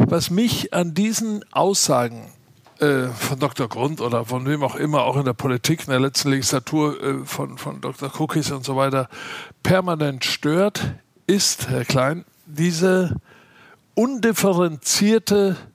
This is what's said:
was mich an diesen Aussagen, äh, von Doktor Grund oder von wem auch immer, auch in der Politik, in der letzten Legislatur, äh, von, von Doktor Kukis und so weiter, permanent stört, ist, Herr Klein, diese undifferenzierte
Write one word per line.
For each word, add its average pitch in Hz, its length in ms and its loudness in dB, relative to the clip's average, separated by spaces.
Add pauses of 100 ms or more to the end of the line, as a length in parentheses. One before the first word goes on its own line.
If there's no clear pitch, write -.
was 170 240 0
mich 208 420 0
an 170 220 0
diesen 214 580 0
Aussagen, 131 800 0 (460)
äh, 135 300 2
von 127 300 -4
Doktor 131 300 -2
Grund 135 320 -4
oder 117 240 -2
von 127 220 -4
wem 147 160 0
auch 127 140 -2
immer, 147 260 0
auch 131 160 0
in 139 80 0
der 123 80 0
Politik, 135 460 0
in - 100 -8
der 127 100 2
letzten 135 300 0
Legislatur, 139 720 0
äh, 135 240 -4
von, 131 320 -8
von 135 240 -10
Doktor 131 260 -8
Kukis 147 440 -2
und 131 120 -8
so 135 120 -2
weiter, 135 340 0 (520)
permanent 156 640 0
stört, - 680 0 (320)
ist, 180 420 0
Herr 127 160 0
Klein, 139 400 0 (220)
diese 170 680 0 (800)
undifferenzierte 202 1600 2 (180)